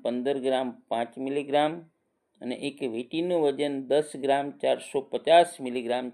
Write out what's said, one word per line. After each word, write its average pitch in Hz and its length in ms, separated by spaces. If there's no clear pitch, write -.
પંદર 123 420
ગ્રામ 131 240
પાંચ 117 220
મિલીગ્રામ 143 480
અને 123 160
એક 139 100
વીંટીનું 160 540
વજન 143 280
દસ 151 220
ગ્રામ 139 220
ચારસો 131 500
પચાસ 165 400
મિલીગ્રામ 123 500